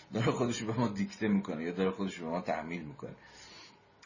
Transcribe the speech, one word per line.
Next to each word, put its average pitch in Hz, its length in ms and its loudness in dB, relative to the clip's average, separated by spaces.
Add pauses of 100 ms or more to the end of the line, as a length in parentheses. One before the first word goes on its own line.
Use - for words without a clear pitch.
(120)
داره 120 200 4
خودش 120 300 2
رو 110 100 0
به 110 80 2
ما 117 80 4
دیکته 101 400 0
می‌کنه 90 360 2
یا 87 80 0
داره 92 180 4
خودش 95 240 -2
رو 85 120 -8
به 80 40 -4
ما 87 100 0
تحمیل 82 420 -2
می‌کنه. 73 320 -10 (920)